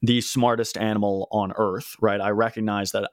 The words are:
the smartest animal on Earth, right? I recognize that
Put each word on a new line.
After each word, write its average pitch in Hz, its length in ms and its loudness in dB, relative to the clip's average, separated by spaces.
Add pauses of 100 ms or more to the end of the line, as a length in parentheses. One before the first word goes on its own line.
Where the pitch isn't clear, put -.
the 120 180 4
smartest 117 560 0
animal 101 540 0
on 101 260 0
Earth, 104 440 -2
right? 101 200 2
I 98 100 0
recognize 107 600 0
that 104 200 -2